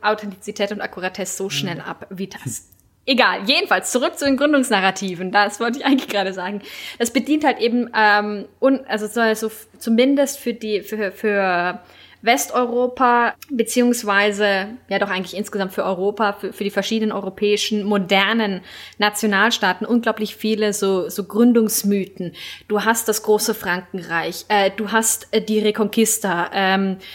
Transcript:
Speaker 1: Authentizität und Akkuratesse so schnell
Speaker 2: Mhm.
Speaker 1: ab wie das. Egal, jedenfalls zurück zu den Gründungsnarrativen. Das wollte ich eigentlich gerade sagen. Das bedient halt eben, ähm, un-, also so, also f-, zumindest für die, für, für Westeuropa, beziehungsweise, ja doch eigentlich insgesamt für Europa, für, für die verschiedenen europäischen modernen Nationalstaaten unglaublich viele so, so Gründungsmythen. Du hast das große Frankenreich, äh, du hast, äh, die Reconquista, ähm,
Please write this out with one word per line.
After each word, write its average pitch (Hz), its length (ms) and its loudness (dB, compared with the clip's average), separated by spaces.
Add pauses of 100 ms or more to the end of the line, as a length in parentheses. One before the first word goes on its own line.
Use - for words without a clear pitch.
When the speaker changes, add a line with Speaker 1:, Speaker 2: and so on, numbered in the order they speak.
Speaker 1:
Authentizität 208 720 -4
und 202 80 -8
Akkuratesse 185 560 -8
so 196 120 -6
schnell 175 260 -4
Speaker 2:
Mhm. 160 60 -12
Speaker 1:
ab 160 280 -12
wie 196 180 -10
das. - 400 -12 (380)
Egal, 220 400 2
jedenfalls 277 460 0
zurück 254 260 0
zu - 80 -2
den 277 100 2
Gründungsnarrativen. 196 960 0
Das 202 300 2
wollte 233 180 -2
ich - 60 -2
eigentlich 262 240 2
gerade 196 240 -2
sagen. 190 280 -6 (380)
Das 240 120 0
bedient 302 340 0
halt 247 140 2
eben, 233 360 0
ähm, 208 500 2 (140)
un-, 269 280 4
also 214 200 -2
so, 233 140 -2
also 220 260 2
f-, - 200 -12 (100)
zumindest 269 600 2
für 240 140 -4
die, 214 280 -4
für, 214 300 -6
für 190 680 -2 (440)
Westeuropa, 240 1120 2 (160)
beziehungsweise, 208 1160 2 (200)
ja 196 80 0
doch 202 140 0
eigentlich 185 260 -6
insgesamt 196 360 -4
für 185 100 -2
Europa, 202 500 0
für, 190 200 -8
für - 100 -6
die 202 80 -2
verschiedenen 214 400 0
europäischen 208 720 0
modernen 196 800 2 (360)
Nationalstaaten 208 880 2
unglaublich 220 500 0
viele 214 380 0
so, 196 340 0
so 185 180 -8
Gründungsmythen. 208 1040 2 (360)
Du 208 160 0
hast 226 240 2
das 214 140 0
große 208 320 2
Frankenreich, 175 960 -4
äh, 202 280 4
du 208 160 -4
hast, 220 400 0
äh, 220 100 2
die 214 180 0
Reconquista, 208 920 2
ähm, 190 460 2 (180)